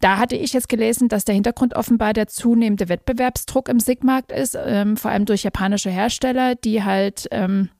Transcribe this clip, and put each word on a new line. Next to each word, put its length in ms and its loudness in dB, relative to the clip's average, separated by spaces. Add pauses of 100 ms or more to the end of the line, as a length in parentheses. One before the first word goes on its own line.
da 160 4
hatte 180 0
ich 160 -4
jetzt 160 0
gelesen, 400 2
dass 160 -2
der 100 0
Hintergrund 440 0
offenbar 340 2
der 160 0
zunehmende 640 2
Wettbewerbsdruck 800 -2
im 100 2
sig-markt 540 0
ist, 280 -4
ähm, 360 0
vor 140 -4
allem 120 0
durch 200 0
japanische 480 -2
Hersteller, 640 0
die 280 -2
halt, 480 -2
ähm, 380 0 (100)